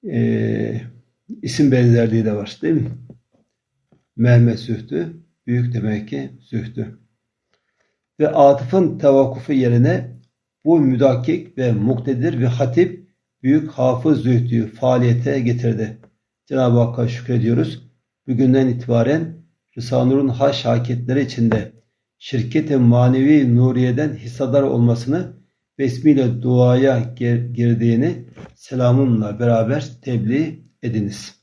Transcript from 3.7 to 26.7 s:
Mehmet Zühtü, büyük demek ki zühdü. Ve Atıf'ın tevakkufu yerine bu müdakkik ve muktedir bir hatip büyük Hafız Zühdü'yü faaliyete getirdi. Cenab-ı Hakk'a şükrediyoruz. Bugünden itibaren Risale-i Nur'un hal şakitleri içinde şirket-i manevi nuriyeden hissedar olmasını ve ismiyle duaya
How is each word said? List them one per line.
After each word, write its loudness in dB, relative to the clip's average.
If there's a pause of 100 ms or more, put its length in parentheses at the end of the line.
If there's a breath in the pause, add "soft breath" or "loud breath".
Mehmet 4
Zühtü, -8 (300)
büyük -2
demek -4
ki -10 (100)
zühdü. -10 (1200)
Ve 2
Atıf'ın 2
tevakkufu 2
yerine 2 (540)
bu 4
müdakkik 0
ve 0
muktedir -2
bir 0
hatip 0 (360)
büyük 0
Hafız 0
Zühdü'yü 0
faaliyete 0
getirdi. -4 (480)
Cenab-ı 2
Hakk'a -2
şükrediyoruz. -4 (380)
Bugünden 2
itibaren -2 (340)
Risale-i 0
Nur'un 2
hal 0
şakitleri -2
içinde -2 (460)
şirket-i -4
manevi 4
nuriyeden 0
hissedar -2
olmasını 0 (460)
ve 0
ismiyle 0
duaya 2